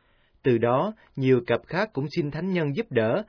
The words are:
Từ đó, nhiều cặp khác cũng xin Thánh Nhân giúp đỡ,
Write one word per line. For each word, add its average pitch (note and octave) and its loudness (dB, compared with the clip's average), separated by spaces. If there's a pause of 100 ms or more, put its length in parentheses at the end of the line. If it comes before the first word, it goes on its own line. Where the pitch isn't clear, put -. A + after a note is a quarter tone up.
(440)
Từ B2 4
đó, C3 0 (220)
nhiều C3 4
cặp A#2 0
khác G3+ -4
cũng C#3 -4 (100)
xin D3 -2
Thánh F3 -4
Nhân D3+ 0
giúp D3+ -4
đỡ, A#2+ 0